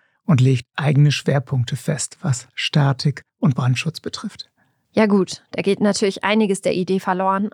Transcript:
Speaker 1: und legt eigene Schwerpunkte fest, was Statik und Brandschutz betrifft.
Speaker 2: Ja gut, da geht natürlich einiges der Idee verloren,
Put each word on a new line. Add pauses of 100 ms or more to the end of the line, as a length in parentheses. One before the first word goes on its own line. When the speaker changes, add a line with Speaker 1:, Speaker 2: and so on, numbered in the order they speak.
(240)
Speaker 1:
und
legt (100)
eigene
Schwerpunkte
fest,
was
Statik (140)
und
Brandschutz
betrifft. (420)
Speaker 2:
Ja
gut,
da
geht
natürlich
einiges
der
Idee
verloren,